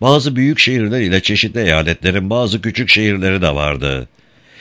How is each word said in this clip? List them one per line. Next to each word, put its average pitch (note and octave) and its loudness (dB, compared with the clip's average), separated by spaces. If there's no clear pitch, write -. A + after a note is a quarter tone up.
bazı C#3 2
büyük C3+ 2
şehirler A#2+ 0
ile F#2 2
çeşitli G#2 -2
eyaletlerin F2+ 0
bazı A2+ 0
küçük A2+ -4
şehirleri G2 0
de D#2 0
vardı. C#2 -4